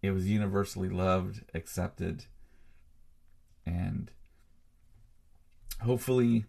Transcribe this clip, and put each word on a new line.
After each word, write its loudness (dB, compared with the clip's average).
it 2
was 0
universally 0
loved, 0
accepted, -6
and -4
hopefully 4